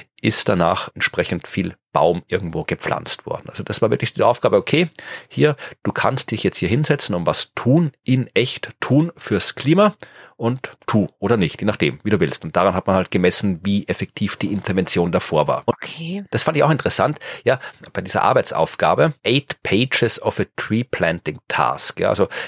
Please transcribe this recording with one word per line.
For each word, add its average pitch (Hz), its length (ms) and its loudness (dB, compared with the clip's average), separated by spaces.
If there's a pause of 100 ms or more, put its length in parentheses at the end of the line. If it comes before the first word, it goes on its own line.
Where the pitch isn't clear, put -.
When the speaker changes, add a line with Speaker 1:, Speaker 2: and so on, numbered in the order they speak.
(200)
Speaker 1:
ist - 300 0
danach 90 460 2
entsprechend - 520 -2
viel 180 280 -4 (180)
Baum 87 340 2
irgendwo 80 360 -4
gepflanzt - 640 -4
worden. - 240 -8
Also - 140 -10
das - 180 -4
war 110 100 4
wirklich - 220 -2
die 110 100 0
Aufgabe, 113 320 2
okay, 156 320 2 (400)
hier, 143 300 2 (260)
du 101 80 0
kannst - 400 -2
dich 107 120 -2
jetzt 92 140 0
hier 90 120 -2
hinsetzen 143 460 0
und 85 120 -2
was - 260 0
tun, 151 380 2 (120)
in 127 300 2
echt - 360 0 (100)
tun 151 380 2
fürs - 380 -2
Klima 196 400 4 (420)
und 123 480 -4
tu 104 220 2 (120)
oder 107 180 2
nicht, 85 220 0
je 98 80 -2
nachdem, 73 360 0
wie 104 60 -4
du 101 100 4
willst. 80 260 -2
Und 78 100 -10
daran 90 200 4
hat 90 120 -2
man 95 80 2
halt 92 160 0
gemessen, 90 520 2
wie 101 240 0
effektiv - 500 -4
die - 160 -4
Intervention 90 580 0
davor 78 360 0
war. - 180 -2
Und 120 160 0
Speaker 2:
Okay. 175 500 -10
Speaker 1:
das 113 120 0
fand 156 120 0
ich 139 80 4
auch 147 60 4
interessant, 139 500 0 (240)
ja, 127 160 2 (320)
bei 95 100 -6
dieser 92 200 -2
Arbeitsaufgabe, 107 920 2 (120)
eight - 380 -2
pages 120 580 0
of - 180 -2
a 104 40 -2 (120)
tree 113 280 -2
planting 82 640 -2
task, - 520 -2
ja, 98 100 2
also 98 200 2 (180)